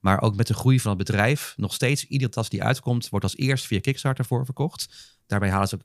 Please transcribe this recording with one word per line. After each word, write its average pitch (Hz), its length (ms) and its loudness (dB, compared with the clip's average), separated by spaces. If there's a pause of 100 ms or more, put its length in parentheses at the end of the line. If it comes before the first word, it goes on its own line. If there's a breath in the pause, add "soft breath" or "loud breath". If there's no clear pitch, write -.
Maar 98 200 2
ook 107 160 2
met 113 100 2
de 113 80 0
groei 131 260 4
van 101 160 -2
het 95 100 -4
bedrijf, 107 500 0
nog 101 180 -4
steeds 139 300 0
iedere 135 260 -2
tas 113 180 -4
die - 140 -2
uitkomt, 123 460 0
wordt 101 160 -2
als - 120 -2
eerst 135 300 0
via 101 140 0
Kickstarter 135 440 -2
voorverkocht. 131 640 -4 (380 loud breath)
Daarbij 101 240 0
halen 98 180 2
ze 95 160 -6